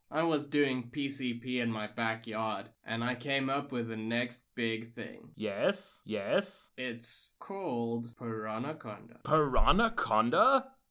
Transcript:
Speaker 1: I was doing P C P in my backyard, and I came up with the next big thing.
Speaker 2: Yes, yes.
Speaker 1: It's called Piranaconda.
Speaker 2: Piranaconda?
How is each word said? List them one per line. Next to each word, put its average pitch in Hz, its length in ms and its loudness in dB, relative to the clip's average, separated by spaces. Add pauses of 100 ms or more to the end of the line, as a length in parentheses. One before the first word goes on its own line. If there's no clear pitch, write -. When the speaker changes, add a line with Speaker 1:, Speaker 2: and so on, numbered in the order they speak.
Speaker 1:
I 156 140 0
was 156 220 2
doing 135 460 2
P 139 180 -2
C 127 260 -2
P 127 240 -2
in 117 120 0
my 107 160 -2
backyard, 113 840 -2 (140)
and 113 200 -4
I 123 120 -2
came 135 340 -2
up 139 220 -2
with 117 180 -2
the 110 80 -4
next 117 480 -2 (100)
big 117 380 -2
thing. 78 420 -10
Speaker 2:
Yes, 110 720 -2
yes. 110 720 -2
Speaker 1:
It's 120 640 -8
called 117 760 -4
Piranaconda. 110 1080 -8
Speaker 2:
Piranaconda? 151 1400 4 (260)